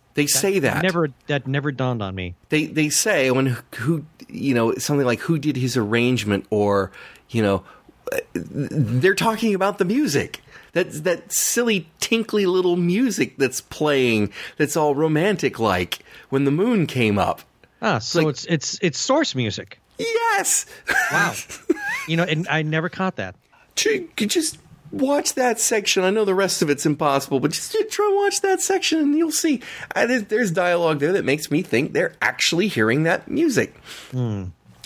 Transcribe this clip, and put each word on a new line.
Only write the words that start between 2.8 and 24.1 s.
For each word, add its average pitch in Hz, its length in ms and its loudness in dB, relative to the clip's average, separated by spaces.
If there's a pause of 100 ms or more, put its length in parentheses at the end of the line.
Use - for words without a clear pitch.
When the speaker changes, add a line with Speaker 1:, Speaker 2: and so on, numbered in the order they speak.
Speaker 1:
say 151 420 2
when 127 260 2 (200)
who, 147 280 -2 (240)
you 135 260 -2
know, 113 200 2
something 143 320 0
like, 120 140 0
"Who 165 180 0
did 139 180 -2
his 127 200 -2
arrangement?" 113 760 2
or, 101 400 2 (400)
you 117 120 0
know, 98 200 2 (720)
they're 131 800 0
talking 214 400 0
about 196 240 -2
the 196 60 0
music. 180 580 -2 (300)
That, 180 200 -2 (120)
that 175 280 -2
silly, 233 560 0 (100)
tinkly 220 480 0
little 180 300 2
music 180 600 0
that's 131 220 0
playing, 123 720 0 (240)
that's 151 200 0
all 151 180 2
romantic-like 151 1040 0 (300)
when 135 160 2
the 139 80 4
moon 190 340 2
came 107 320 2
up. 92 220 0 (420)
Speaker 2:
Ah, 196 160 2
so 165 220 0
Speaker 1:
Like 160 100 2
Speaker 2:
it's, - 140 -10
it's, - 360 -4
it's 160 180 -2
source 285 360 0
music. - 460 -4 (180)
Speaker 1:
Yes! 453 680 0 (220)
<laughs> - 240 0
Speaker 2:
Wow. 160 220 0 (720)
You 160 100 -2
know, 165 60 2
and 160 260 -2
I 156 140 0
never 160 260 -2
caught 190 280 -4
that. 92 180 -8 (400)
Speaker 1:
Ju-, 381 420 -2